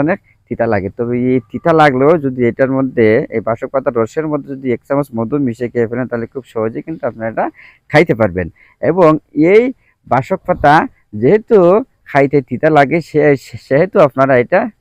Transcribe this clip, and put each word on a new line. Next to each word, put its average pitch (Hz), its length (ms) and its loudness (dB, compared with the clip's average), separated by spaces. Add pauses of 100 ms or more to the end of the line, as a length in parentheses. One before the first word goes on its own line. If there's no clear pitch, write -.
অনেক 165 180 0 (320)
তিতা 117 160 -2
লাগে, 98 220 -2
তবে 120 260 -6 (160)
এই 127 80 2 (120)
তিতা 170 220 -2
লাগলেও 147 440 4
যদি 131 280 -4
এটার 131 260 0
মধ্যে, 127 360 0 (220)
এই 113 120 -4
বাসক 113 300 -6
পাতার 135 240 -4
রসের 117 320 -4
মধ্যে 147 240 -6
যদি 135 200 -10
এক 113 140 -4
চামচ 143 300 -4
মধু 117 240 -4
মিশিয়ে 123 300 -4
খেয়ে 117 200 -2
ফেলেন, 120 180 -6
তাহলে 117 200 -6
খুব 131 180 -12
সহজেই 117 420 -6
কিন্তু 160 200 -12
আপনারা 113 240 -8
এটা 185 140 -4 (440)
খাইতে 156 260 0
পারবেন। 92 320 -4 (340)
এবং 165 280 2 (420)
এই 220 120 6 (440)
বাসক 135 380 -2
পাতা 151 280 2 (400)
যেহেতু 185 440 2 (480)
খাইতে 143 360 0
তিতা 131 280 -2
লাগে, 143 320 2
সে-, 147 360 0 (280)
সেহেতু 170 340 0
আপনারা 135 340 2 (100)
এটা 180 180 0 (200)